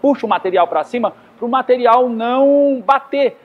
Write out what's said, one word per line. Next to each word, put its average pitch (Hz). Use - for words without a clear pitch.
puxa 277
o -
material 180
pra 156
cima, 233
pro 240
material 247
não 269
bater 262